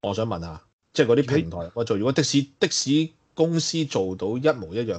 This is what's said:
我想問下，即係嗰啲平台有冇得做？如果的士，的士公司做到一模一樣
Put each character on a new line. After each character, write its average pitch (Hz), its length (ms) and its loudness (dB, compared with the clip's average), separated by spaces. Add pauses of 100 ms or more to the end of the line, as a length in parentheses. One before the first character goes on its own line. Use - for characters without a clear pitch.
我 101 100 -2
想 110 140 0
問 95 140 -4
下， 82 200 -10 (320)
即 143 120 4
係 - 20 2
嗰 117 160 6
啲 131 40 0 (100)
平 82 120 0
台 87 100 -8
有 85 120 -8
冇 - 60 -20
得 117 80 -2
做？ 110 120 0
如 98 80 0
果 131 80 2
的 151 120 2
士， 139 200 2 (140)
的 190 100 2
士 156 400 0 (260)
公 165 260 2
司 160 240 -2
做 95 320 -2
到 - 100 -6 (100)
一 135 120 2 (100)
模 87 160 -10
一 113 60 -2
樣 117 180 -2